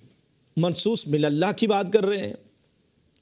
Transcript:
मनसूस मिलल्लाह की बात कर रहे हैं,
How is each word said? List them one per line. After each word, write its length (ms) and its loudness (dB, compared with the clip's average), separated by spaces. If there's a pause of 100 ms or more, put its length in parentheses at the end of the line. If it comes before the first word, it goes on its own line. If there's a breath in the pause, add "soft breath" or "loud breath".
(560)
मनसूस 520 0
मिलल्लाह 460 0
की 120 0
बात 260 0
कर 120 4
रहे 140 0
हैं, 160 -8 (880)